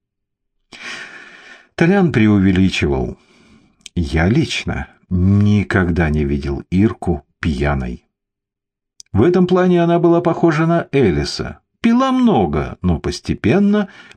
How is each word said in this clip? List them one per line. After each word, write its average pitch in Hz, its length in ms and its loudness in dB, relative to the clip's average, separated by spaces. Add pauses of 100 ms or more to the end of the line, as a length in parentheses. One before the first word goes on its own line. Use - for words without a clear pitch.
(1800)
Толян 180 320 4
преувеличивал. 95 1080 2 (760)
Я 82 340 0
лично - 600 -4 (200)
никогда 92 1000 2
не 76 140 -2
видел 69 460 -6
Ирку 90 540 -2 (140)
пьяной. 67 680 -4 (1080)
В 101 100 2
этом 175 240 4
плане 180 380 2
она 170 160 0
была 170 200 2
похожа 165 460 0
на 170 240 -2
Элиса. 80 680 -2 (200)
Пила 247 300 2
много, 104 720 0
но 87 160 0
постепенно, 196 880 -2 (280)